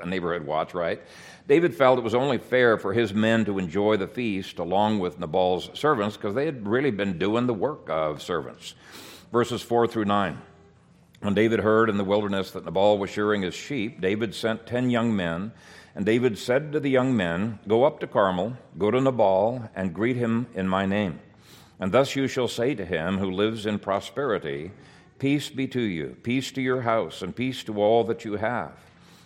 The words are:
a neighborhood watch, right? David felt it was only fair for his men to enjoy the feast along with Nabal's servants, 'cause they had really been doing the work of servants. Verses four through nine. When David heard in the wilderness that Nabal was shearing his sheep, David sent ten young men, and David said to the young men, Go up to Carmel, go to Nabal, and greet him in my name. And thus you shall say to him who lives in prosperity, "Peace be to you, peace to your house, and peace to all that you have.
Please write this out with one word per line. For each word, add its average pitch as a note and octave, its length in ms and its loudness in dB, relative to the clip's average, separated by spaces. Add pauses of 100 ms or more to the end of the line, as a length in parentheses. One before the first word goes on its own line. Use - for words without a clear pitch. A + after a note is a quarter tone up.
a E2+ 40 -8
neighborhood F2 400 -4
watch, D#2 300 -4
right? F2+ 260 -2 (460)
David E3 260 4
felt B2+ 240 6
it B2 60 -2
was G#2+ 100 -2
only B2+ 240 2
fair A#2+ 400 4
for G2 160 -4
his G#2+ 220 0
men A2 300 2
to G2 120 -2
enjoy G2 400 2
the F#2+ 100 -2
feast G2 520 -6
along G2+ 400 0
with F2 200 -4
Nabal's F2+ 540 0
servants, A2 440 0
'cause G#2 180 -4
they C#3 100 -2
had C3 220 -8
really B2+ 240 2
been G2 260 -2
doing A2 300 0
the B2 60 2
work A#2+ 360 -6
of D#2 320 -2
servants. C2+ 540 -8 (560)
Verses A#2 320 0
four A#2 240 2
through G#2+ 180 -2
nine. G2+ 320 0 (840)
When G2+ 120 -2
David G#2+ 280 4
heard A2 280 4
in G2+ 80 0
the G2+ 60 0
wilderness G2 480 0
that F2 120 -12
Nabal F#2+ 360 4
was G2 100 -4
shearing G#2 320 0
his F2+ 140 -4
sheep, B2 440 -6
David G#2 360 -2
sent A2 320 -4
ten B2 240 0
young A#2 240 2
men, F2+ 360 -4 (440)
and G2 100 -4
David A#2 320 4
said C#3+ 340 -2
to D3+ 80 0
the C#3 120 -2
young B2+ 260 4
men, G2 400 -2 (100)
Go A2+ 180 4
up D#3 160 0
to - 60 -8
Carmel, G2 460 2 (240)
go G2+ 140 2
to B2+ 100 2
Nabal, A2+ 760 2
and F#2+ 200 -4
greet A#2 200 0
him A#2 380 0
in F#2+ 140 -2
my F#2+ 180 2
name. G2 340 -2 (600)
And F#2 120 -4
thus C3 240 4
you C3+ 120 0
shall B2 200 -2
say B2 280 -2
to G2+ 100 -8
him F2 320 -2
who F#2+ 140 -2
lives G#2+ 340 -2
in G#2 140 -2
prosperity, F#2+ 920 -4 (500)
"Peace C#3 300 -2
be C3 160 -6
to C3 140 -2
you, D#2+ 420 -4
peace B2 280 -4
to C3 100 -8
your B2+ 200 -2
house, A2+ 400 -2
and F2+ 140 -8
peace B2+ 300 -6
to G#2+ 140 -6
all A2 260 6
that A2 200 -4
you G#2 120 -6
have. G#2 340 -4 (540)